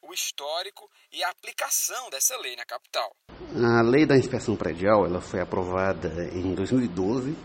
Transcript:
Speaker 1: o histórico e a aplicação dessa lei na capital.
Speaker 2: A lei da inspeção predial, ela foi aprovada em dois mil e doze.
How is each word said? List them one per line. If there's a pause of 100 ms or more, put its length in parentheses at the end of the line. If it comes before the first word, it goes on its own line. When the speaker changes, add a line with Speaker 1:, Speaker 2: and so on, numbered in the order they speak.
Speaker 1:
o
histórico (220)
e
a
aplicação
dessa
lei
na
capital. (420)
Speaker 2:
A
lei
da
inspeção
predial,
ela
foi
aprovada (240)
em
dois
mil
e
doze.